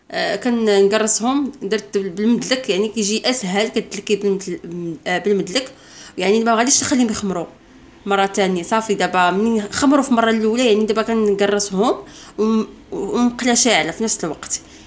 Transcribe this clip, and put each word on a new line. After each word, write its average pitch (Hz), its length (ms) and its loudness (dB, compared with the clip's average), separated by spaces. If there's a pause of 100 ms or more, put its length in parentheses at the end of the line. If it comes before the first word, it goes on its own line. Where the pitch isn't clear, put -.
(120)
آه، 170 240 -4
كنقرصهم، 220 1160 2 (100)
درت 202 360 -4
بال-، 196 120 -4
بالمدلك، 214 600 -2
يعني 196 180 0
كيجي 214 420 -2
اسهل، 196 380 -2
كدلكي 214 480 -4
بالمدل-، 190 440 -2 (480)
آه، 180 100 0
بالمدلك، 196 540 -2 (460)
يعني 202 260 2
ما 233 120 2
غاديش 233 280 2
نخليهم 247 260 0
يخمروا 185 360 -4 (600)
مره 196 200 2
ثانيه. 190 380 0
صافي 220 300 -2
دابا 180 380 2
ملي 220 300 0 (100)
خمروا 277 320 4
في - 60 -2
المره 226 200 4
الاولى، 226 360 2
يعني 214 200 4
دابا 220 160 0
كنقرصهم 208 1000 0 (340)
وم-، 220 300 0 (240)
ومقله 240 640 0
شاعله 185 380 2
في 226 120 -6
نفس 220 200 -2
الوقت. - 380 -8 (260)